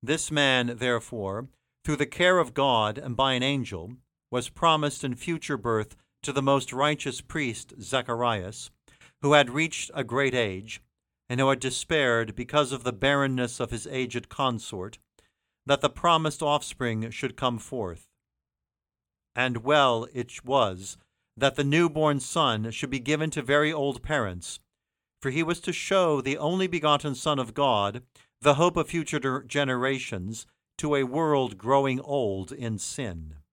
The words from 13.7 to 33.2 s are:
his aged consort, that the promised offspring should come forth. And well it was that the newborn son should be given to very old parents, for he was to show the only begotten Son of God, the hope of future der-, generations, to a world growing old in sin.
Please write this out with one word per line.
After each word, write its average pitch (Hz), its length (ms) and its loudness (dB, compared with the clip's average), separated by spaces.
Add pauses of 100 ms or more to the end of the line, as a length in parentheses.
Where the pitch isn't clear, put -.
his 117 160 -8
aged 127 420 -6
consort, 113 720 -4 (680)
that 143 160 2
the - 80 2
promised 160 540 2
offspring 123 680 -2
should 113 280 -6
come 123 200 0
forth. 98 520 -8 (1300)
And 120 280 -2
well 131 500 4
it 120 300 -8
was 104 520 0 (400)
that 135 200 2
the 147 80 0
newborn 151 560 2
son 117 500 0
should 127 200 -6
be 131 100 -4
given 151 300 -2
to 151 120 -6
very 147 300 2
old 143 280 -4
parents, 104 600 -4 (600)
for 135 120 -4
he 156 100 -2
was 165 200 -2
to 180 100 -6
show 170 480 2
the 139 180 -2
only 180 300 0
begotten 147 480 0
Son 143 240 0
of 117 120 -4
God, 113 520 2 (360)
the 143 140 6
hope 170 220 4
of 165 120 0
future 160 300 -2
der-, 131 240 -2
generations, 127 1040 -2 (320)
to 151 160 0
a 139 80 4
world 131 560 2
growing 131 400 2
old 107 540 -2
in 113 260 -6
sin. 85 560 -8 (180)